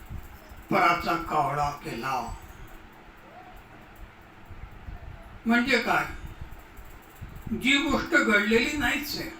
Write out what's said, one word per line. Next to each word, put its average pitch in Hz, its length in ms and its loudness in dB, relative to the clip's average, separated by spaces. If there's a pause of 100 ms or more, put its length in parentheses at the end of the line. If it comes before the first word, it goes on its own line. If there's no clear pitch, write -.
(720)
"पराचा 175 440 4
कावळा 147 560 0
केला." 127 640 -6 (3000)
म्हणजे 240 320 4
काय? - 280 0 (1500)
जी 277 220 4
गोष्ट 277 280 2
घडलेली 226 680 6
नाहीच 269 440 0
आहे 330 200 -8